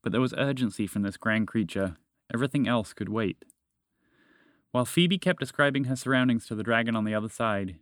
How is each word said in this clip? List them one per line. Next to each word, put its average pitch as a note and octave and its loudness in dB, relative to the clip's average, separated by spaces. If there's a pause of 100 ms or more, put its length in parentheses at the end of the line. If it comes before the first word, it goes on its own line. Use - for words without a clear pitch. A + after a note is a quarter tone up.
but A2+ -2
there G#2 2
was B2+ 0
urgency B2+ 0
from G2+ -2
this G2 -2
grand A2 0
creature. F#2+ -2 (360)
Everything C3 0
else A#2 0
could G2 -6
wait. G#2+ -2 (1300)
While B2 0
Phoebe F3 2
kept F3+ -2
describing C#3 0
her B2+ -2
surroundings B2+ 2
to A2+ -4
the G#2 -4
dragon A2+ 2
on G#2+ 0
the G#2+ -2
other G#2+ -2
side, G2+ -4